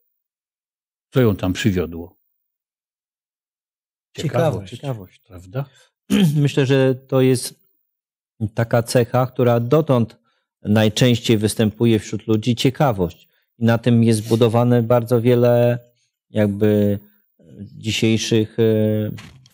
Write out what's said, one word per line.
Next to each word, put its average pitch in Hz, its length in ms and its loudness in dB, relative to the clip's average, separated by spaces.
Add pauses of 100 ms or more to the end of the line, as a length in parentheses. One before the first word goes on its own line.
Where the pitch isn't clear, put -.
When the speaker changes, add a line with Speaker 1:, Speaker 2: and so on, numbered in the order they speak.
(1120)
Speaker 1:
co 135 100 0
ją 107 160 2
tam 92 160 -4
przywiodło? 85 640 -4 (2000)
Speaker 2:
Ciekawość. 127 540 -4
Speaker 1:
Ciekawość, 120 480 -12
prawda? 92 460 -12 (380)
Speaker 2:
<clears throat> 190 340 0
Myślę, 143 300 2
że 131 280 2
to 131 260 -2
jest 131 340 0 (1000)
taka 117 280 0
cecha, 123 440 0
która 120 340 0
dotąd 123 560 0 (460)
najczęściej 110 760 2
występuje 110 600 0
wśród - 280 -12
ludzi, 110 300 -2
ciekawość. 113 720 -2 (300)
I 117 60 -6
na 113 140 2
tym 117 260 2
jest 113 200 2
zbudowane 117 580 2
bardzo 117 380 0
wiele 120 580 2 (520)
jakby 104 680 0 (640)
dzisiejszych, 107 960 -2
e, 117 40 2 (920)